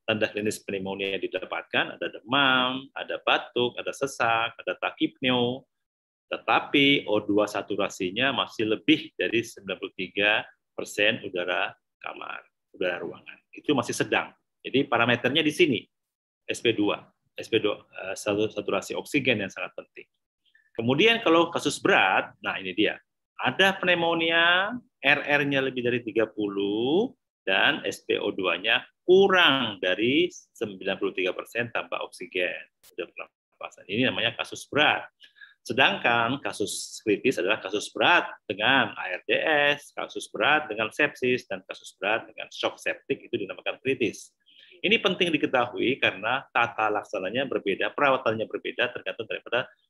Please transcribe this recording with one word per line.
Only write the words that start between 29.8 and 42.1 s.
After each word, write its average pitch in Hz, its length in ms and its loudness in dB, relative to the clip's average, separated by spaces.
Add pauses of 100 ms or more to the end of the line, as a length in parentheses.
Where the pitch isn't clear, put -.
dari 120 480 2
sembilan 95 720 -8
puluh 98 160 0
tiga 90 160 -2
persen 117 400 -6
tanpa - 320 -6
oksigen. 87 800 -6
Sudah - 240 -10
pernapasan. - 800 -18
Ini 110 240 0
namanya 113 240 -2
kasus - 320 -10
berat. 127 400 2 (560)
Sedangkan 123 720 2
kasus - 640 -8
kritis 107 400 2
adalah 101 160 0
kasus 98 320 -6
berat 156 400 2 (160)
dengan 110 480 2
A 92 240 -6
R - 80 -18
D 117 160 2 (320)
S, - 240 -8
kasus 90 320 -8
berat 143 400 2
dengan 107 240 -4
sepsis, 127 560 0
dan 95 160 -8
kasus - 320 -16
berat 107 320 -2